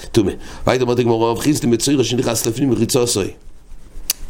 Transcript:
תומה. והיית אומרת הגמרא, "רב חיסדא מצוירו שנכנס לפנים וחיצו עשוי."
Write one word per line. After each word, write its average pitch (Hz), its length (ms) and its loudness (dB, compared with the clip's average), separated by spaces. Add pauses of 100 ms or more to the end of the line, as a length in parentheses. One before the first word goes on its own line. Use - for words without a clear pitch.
(120)
תומה. 98 200 4 (360)
והיית 127 140 4
אומרת 120 180 0
הגמרא, 117 320 2
"רב 113 80 -2
חיסדא 143 280 0
מצוירו 120 360 2
שנכנס 120 420 0
לפנים 120 260 0
וחיצו 113 320 2
עשוי." 98 240 0 (1040)